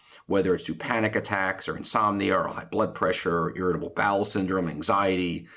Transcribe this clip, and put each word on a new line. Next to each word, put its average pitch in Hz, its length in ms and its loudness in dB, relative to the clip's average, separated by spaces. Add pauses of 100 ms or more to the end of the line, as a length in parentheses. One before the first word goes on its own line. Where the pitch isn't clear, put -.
(260)
whether 92 280 2
it's - 120 0
through - 100 -4
panic 113 380 -2
attacks 98 540 -2
or - 80 -6
insomnia 101 600 2
or 87 120 0
high - 160 -8
blood 98 300 -2
pressure, - 440 2
or 82 200 -2
irritable 90 360 0
bowel 101 300 2
syndrome, 95 440 0
anxiety, 90 800 0 (100)